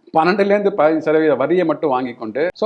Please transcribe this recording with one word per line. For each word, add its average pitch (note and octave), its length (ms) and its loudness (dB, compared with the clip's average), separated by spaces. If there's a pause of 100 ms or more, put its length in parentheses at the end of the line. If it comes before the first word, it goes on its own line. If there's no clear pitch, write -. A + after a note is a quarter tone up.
(140)
பன்னெண்டுலேருந்து G3 580 2
பதினஞ்சு D#3 340 0
சதவீத D#3 300 2
வரியை D#3+ 300 0
மட்டும் D#3 240 -2
வாங்கி B2+ 240 -4
கொண்டு, A2 280 -8 (120)
so - 120 -4